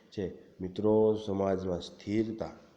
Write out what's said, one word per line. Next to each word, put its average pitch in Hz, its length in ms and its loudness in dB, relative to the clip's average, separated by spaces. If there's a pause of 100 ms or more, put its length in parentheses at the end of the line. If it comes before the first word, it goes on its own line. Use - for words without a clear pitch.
છે. 92 260 -6 (260)
મિત્રો, 107 540 4 (100)
સમાજમાં 95 560 -2
સ્થિરતા 107 680 -4 (260)